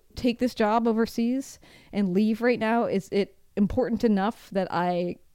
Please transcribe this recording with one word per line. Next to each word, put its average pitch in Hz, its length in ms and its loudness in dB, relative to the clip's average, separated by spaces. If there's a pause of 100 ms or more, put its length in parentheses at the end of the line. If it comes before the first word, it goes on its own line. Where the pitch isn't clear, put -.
(160)
take 240 240 -2
this 247 160 -2
job 226 320 2
overseas 233 720 -2 (320)
and 196 220 0
leave 214 280 2
right 240 180 2
now? 226 260 0
Is 185 260 -2
it 190 240 -2 (220)
important 214 480 0
enough 208 480 0
that 185 180 -2
I 175 460 -2 (180)